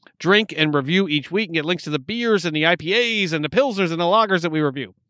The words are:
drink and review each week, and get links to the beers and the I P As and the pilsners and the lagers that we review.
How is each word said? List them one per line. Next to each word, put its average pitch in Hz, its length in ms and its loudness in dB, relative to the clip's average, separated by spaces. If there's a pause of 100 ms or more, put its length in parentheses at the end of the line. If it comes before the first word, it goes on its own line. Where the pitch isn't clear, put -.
(180)
drink 202 380 2
and 151 180 2
review 160 320 2
each 151 240 -4
week, 202 200 -2
and 165 40 -4
get 156 100 -2
links 170 200 -4
to 151 60 -8
the 147 100 -2
beers 208 440 0
and 156 120 -4
the 156 100 2
I 175 80 4
P 214 480 0
As 170 100 -2
and 151 120 -2
the 151 40 -4
pilsners 196 440 0
and 170 80 -4
the 175 40 0
lagers 196 380 2
that 170 80 -2
we 156 100 0
review. 135 360 -4 (140)